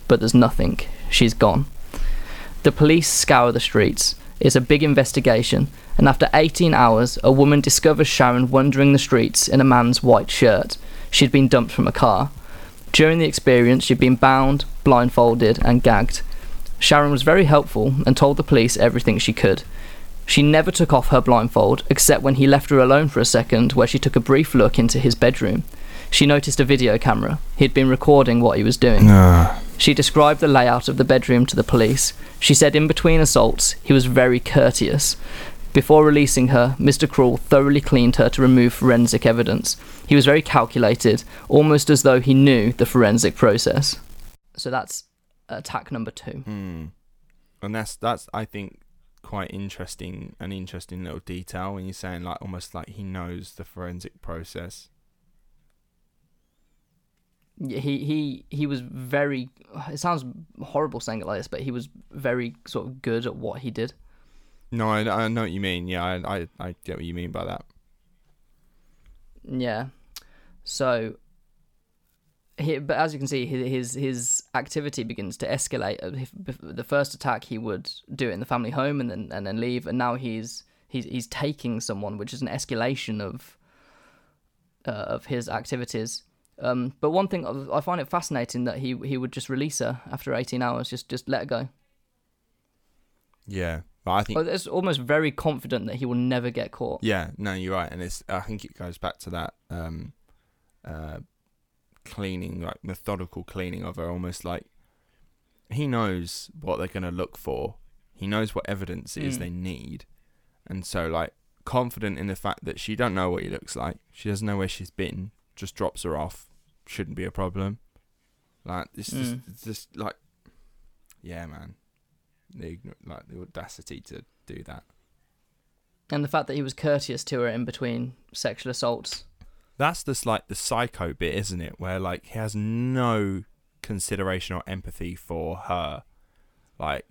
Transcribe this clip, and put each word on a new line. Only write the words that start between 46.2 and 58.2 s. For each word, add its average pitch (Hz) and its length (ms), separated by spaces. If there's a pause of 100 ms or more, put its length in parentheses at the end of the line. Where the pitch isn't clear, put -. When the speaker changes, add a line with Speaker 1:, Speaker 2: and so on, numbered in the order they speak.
Speaker 2:
Hmm. 92 400 (760)
And 104 140
that's, 110 200
that's, 113 380
I 110 120
think, - 340 (420)
quite 98 320
interesting, 95 840
an 90 120
interesting 92 520
little 80 160
detail 92 560
when 92 100
you're 95 80
saying, 90 300
like, 87 180
almost 92 320
like 87 160
he 101 140
knows 92 500
the - 100
forensic 90 600
process. 85 680 (2750)
Speaker 1:
Yeah, 135 220
he, 139 260
he, 147 440